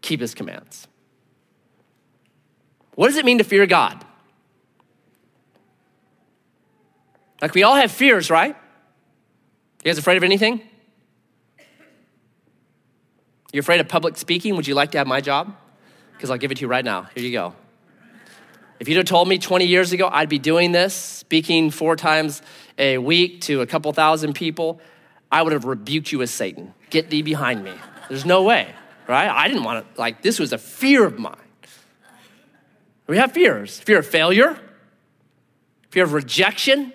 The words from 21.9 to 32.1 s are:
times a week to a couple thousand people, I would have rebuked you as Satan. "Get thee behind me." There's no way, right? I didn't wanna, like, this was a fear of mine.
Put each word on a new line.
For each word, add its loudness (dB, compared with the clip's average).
times -2
a 0
week 0
to -2
a -2
couple -4
thousand 0
people, -6
I 2
would 0
have -2
rebuked -6
you -4
as -4
Satan. -10
"Get -2
thee -2
behind -4
me." -14
There's -10
no 4
way, 2
right? 2
I 0
didn't -2
wanna, -6
like, -6
this 0
was -4
a -6
fear 2
of -4
mine. -12